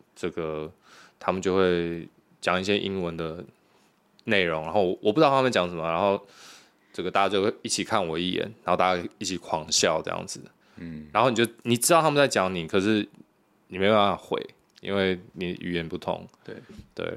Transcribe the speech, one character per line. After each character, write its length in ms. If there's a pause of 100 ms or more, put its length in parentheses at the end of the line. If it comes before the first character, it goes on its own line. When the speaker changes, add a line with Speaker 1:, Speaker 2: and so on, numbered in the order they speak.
(160)
Speaker 1:
这 160
个 400 (480)
他 140
们 80
就 160
会 500 (320)
讲 200
一 40
些 140
英 240
文 160
的 260 (840)
内 200
容， 180
然 80
后 300
我 100
不 40
知 60
道 80
他 120
们 100
讲 160
什 80
么， 140
然 100
后 220 (720)
这 80
个 80
大 140
家 60
就 140
会 180
一 80
起 160
看 200
我 140
一 120
眼， 100 (240)
然 80
后 20
大 180
家 80 (160)
一 60
起 140
狂 340
笑 320
这 80
样 160
子。 140 (340)
Speaker 2:
嗯。 380
Speaker 1:
然 100
后 60
你 60
就， 120 (160)
你 140
知 160
道 80
他 100
们 60
在 100
讲 260
你， 140
可 140
是 260 (640)
你 80
没 100
办 80
法 220
回， 200 (440)
因 120
为 240 (140)
你 200 (100)
语 100
言 160
不 100
通。 300 (160)
Speaker 2:
对。 120 (380)
Speaker 1:
对， 240